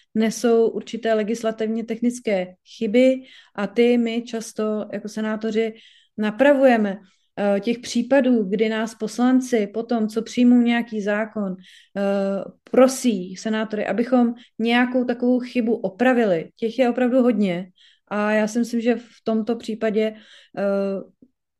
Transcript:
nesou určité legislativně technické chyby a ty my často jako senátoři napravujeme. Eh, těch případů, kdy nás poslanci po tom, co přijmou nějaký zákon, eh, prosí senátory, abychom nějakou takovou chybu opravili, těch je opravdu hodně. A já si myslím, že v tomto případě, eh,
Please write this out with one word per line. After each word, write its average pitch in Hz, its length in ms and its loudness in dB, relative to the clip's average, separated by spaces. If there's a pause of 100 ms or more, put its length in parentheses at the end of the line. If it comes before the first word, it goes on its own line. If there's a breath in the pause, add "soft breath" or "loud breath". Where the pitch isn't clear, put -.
(140 soft breath)
nesou 226 540 2
určité 226 460 -4
legislativně 220 680 -4
technické 220 680 -4 (220)
chyby 247 380 4 (400 loud breath)
a 202 120 -4
ty 240 320 2
my 233 240 -2
často 214 680 -6
jako 214 160 -10
senátoři 220 680 -4 (440 soft breath)
napravujeme. 226 800 4 (400 soft breath)
Eh, 202 220 2
těch 233 180 -2
případů, 240 680 2
kdy 202 240 0
nás 220 260 -4
poslanci 247 720 0
po 214 160 -6
tom, 226 260 -2
co 220 140 -4
přijmou 247 380 4
nějaký 233 400 0
zákon, 208 560 -4 (400 soft breath)
eh, 196 480 -2 (260)
prosí 220 680 2
senátory, 220 500 -4
abychom 240 480 0 (240 loud breath)
nějakou 247 460 0
takovou 247 360 0
chybu 240 340 -2
opravili, 202 840 0
těch 226 220 -6
je 247 120 2
opravdu 247 320 2
hodně. 202 440 0 (420 soft breath)
A 208 240 -2
já 214 140 2
si 214 120 -4
myslím, 233 220 -2
že 233 160 0
v - 280 -16
tomto 220 320 -2
případě, 220 580 -4 (440 loud breath)
eh, 196 440 -4 (580)